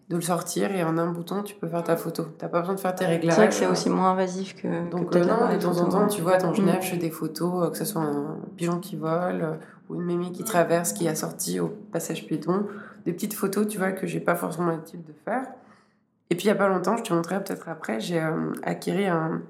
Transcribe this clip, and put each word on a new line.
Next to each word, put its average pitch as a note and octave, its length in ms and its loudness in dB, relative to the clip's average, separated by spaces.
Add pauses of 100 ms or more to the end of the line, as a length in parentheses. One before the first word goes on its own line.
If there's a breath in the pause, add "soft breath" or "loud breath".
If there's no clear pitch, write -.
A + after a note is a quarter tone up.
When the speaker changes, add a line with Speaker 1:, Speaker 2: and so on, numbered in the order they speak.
Speaker 1:
de E3+ 80 0
le E3 60 0
sortir, F3+ 520 0
et F#3 80 2
en E3 160 2
un E3+ 120 2
bouton, F3 320 -4
tu G3+ 120 -10
peux - 140 -6
faire E3 160 -2
ta E3 120 4
photo. E3 300 -4 (120)
T'as E3+ 100 -8
pas E3+ 120 2
besoin F3+ 140 -2
de F#3+ 60 -4
faire F#3 160 0
tes F#3+ 80 0
Speaker 2:
C'est E3+ 60 2
Speaker 1:
réglages. E3 260 4
Speaker 2:
vrai G#3+ 120 10
que - 60 2
c'est F#3+ 140 2
aussi F3+ 220 2
moins F3+ 220 4
invasif F#3 440 -2
que, - 60 -12
que F3 280 -2
Speaker 1:
Donc, F3 200 -2
Speaker 2:
peut-être F3 140 6
Speaker 1:
euh, - 40 4
non, G#3+ 60 4
Speaker 2:
l'appareil G#3 240 4
Speaker 1:
de F3 40 0
temps F3 80 2
en F3 40 2
Speaker 2:
photo. F3 160 4
Speaker 1:
temps, G3 180 4
tu - 140 -2
vois, F3+ 120 4
attends, F#3 160 4
Speaker 2:
Mm. D#3 60 0
Speaker 1:
Genève, G3 240 4
je - 100 -4
fais F3+ 60 -2
des E3+ 140 0
photos, E3+ 560 -2
euh, D3+ 40 0
que - 60 -6
ce F3 80 -2
soit D#3+ 180 -2
un D3 360 -2 (180)
pigeon E3+ 240 0
qui F3 160 -10
vole, F3 460 0
euh, D#3+ 120 -2 (340 loud breath)
ou - 80 -8
une E3+ 60 -4
mémé F3 300 -2
qui F3+ 100 -8
traverse, E3+ 500 2
qui F3 140 -2
a D#3+ 80 0
sorti F3 460 -4
au E3+ 80 0 (240)
passage E3 340 -4
piéton. F3+ 400 0 (400 loud breath)
Des F3 60 0
petites G3+ 220 -4
photos, G3+ 340 0
tu G3 100 -6
vois, F#3+ 140 0
que F#3 160 -4
j'ai E3 120 -2
pas F3 140 2
forcément E3+ 360 -2
l'habitude E3 340 -8
de D3+ 80 -18 (120)
faire. B3 200 -2 (840 soft breath)
Et E3+ 60 2
puis, - 80 -8
il G3+ 40 4
y G#3+ 40 4
a F#3+ 40 4
pas G3 120 4
longtemps, F#3+ 280 2
je A3+ 60 -6
te F3 100 -4
montrerai E3+ 300 0
peut-être F#3 260 -8
après, E3 320 -6
j'ai, F3 200 -2
euh, D#3+ 320 -2 (100)
acquéri F3 460 0
un E3 420 0